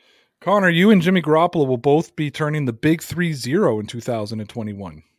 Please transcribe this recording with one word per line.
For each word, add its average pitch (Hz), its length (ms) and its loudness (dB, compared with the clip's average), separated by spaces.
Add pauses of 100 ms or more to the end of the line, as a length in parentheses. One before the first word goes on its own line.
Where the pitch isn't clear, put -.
(420)
Connor, 190 260 2
you 175 220 4
and 196 100 6
Jimmy 180 220 2
Garoppolo 156 440 2
will 127 120 0
both 147 360 0
be 151 160 -4
turning 151 360 -4
the 117 80 -2
big 156 260 0
three 165 320 -4
zero 131 480 0
in 104 60 -8
two 117 160 -12
thousand 110 380 -6
and 104 100 -10
twenty-one. 98 520 -12 (160)